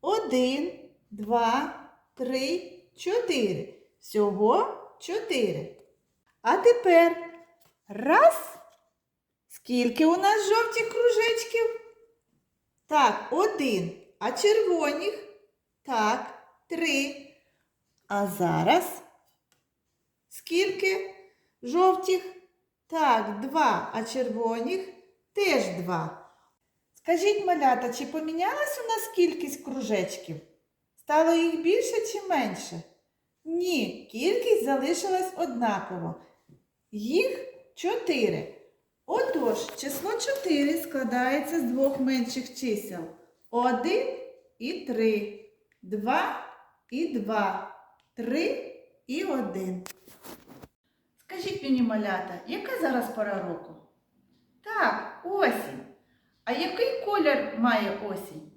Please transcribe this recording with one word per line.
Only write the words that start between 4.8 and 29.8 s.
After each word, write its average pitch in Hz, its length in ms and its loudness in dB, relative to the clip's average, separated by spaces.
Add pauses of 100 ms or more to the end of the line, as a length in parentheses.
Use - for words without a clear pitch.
чотири. 233 760 -2 (680)
А 262 160 2
тепер 339 760 6 (540)
раз. 339 720 4 (920)
Скільки 240 580 2
у 339 120 6
нас 403 320 4
жовтих 453 400 2
кружечків? 466 920 2 (1040)
Так, 269 440 4
один. 262 600 0 (280)
А 220 120 -2
червоних? 359 960 2 (560)
Так, 226 420 0 (420)
три. 285 600 -2 (800)
А 202 200 0
зараз 175 720 2 (1300)
скільки - 840 -2 (480)
жовтих? 370 600 2 (640)
Так, 226 520 2
два. 262 540 0
А 220 100 -4
червоних? 233 920 -2 (400)
Теж 302 320 2
два. 175 640 -6 (640)
Скажіть, 392 520 2
малята, 254 480 2
чи 269 120 -6
помінялась 415 800 -4
у - 20 -6
нас 440 280 -2
кількість 311 500 0
кружечків? 208 680 -4 (600)